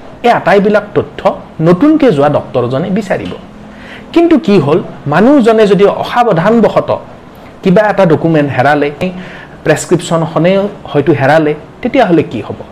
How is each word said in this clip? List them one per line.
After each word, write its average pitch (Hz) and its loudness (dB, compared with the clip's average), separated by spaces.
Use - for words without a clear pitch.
এই 233 4
আটাইবিলাক 202 0
তথ্য - -6
নতুনকৈ 277 4
যোৱা 143 2
ডক্তৰজনে 131 -4
বিচাৰিব। 143 -6
কিন্তু 339 4
কি 202 4
হ'ল, 156 0
মানুহজনে 220 4
যদি 202 4
অসাৱধানবশতঃ 202 0
কিবা 190 4
এটা 190 0
ডকুমেণ্ট 147 0
হেৰালে, 143 0
প্ৰেছক্ৰিপশ্যনখনে 165 -2
হয়তো 147 0
হেৰালে, 147 2
তেতিয়াহ'লে 202 2
কি 113 -8
হ'ব? - -12